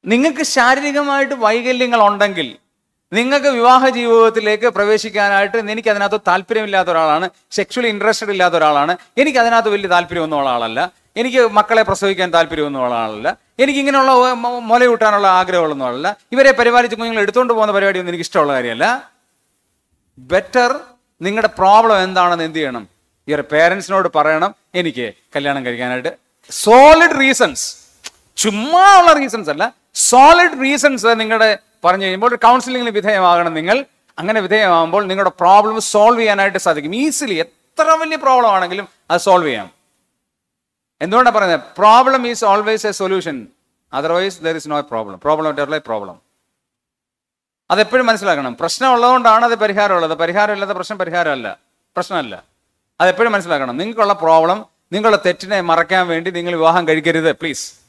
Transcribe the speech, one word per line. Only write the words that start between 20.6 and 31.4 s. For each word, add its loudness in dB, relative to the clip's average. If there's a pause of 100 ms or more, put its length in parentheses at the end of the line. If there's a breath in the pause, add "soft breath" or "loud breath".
നിങ്ങളുടെ -2
പ്രോബ്ലം 4
എന്താണെന്ന് 0
എന്ത് -8
ചെയ്യണം? -8 (380)
ഇവരെ -4
പേരൻസിനോട് 0
പറയണം, 0 (200)
"എനിക്ക് -6 (220)
കല്യാണം -4
കഴിക്കാനായിട്ട്." -6 (320)
സോളിഡ് 6
റീസൺസ്, -2 (600)
ചുമ്മാ 4
ഉള്ള 6
റീസൺസ് -4
അല്ല, -4 (200)
സോളിഡ് 4
റീസൺസ് 0
നിങ്ങളുടെ 2 (260)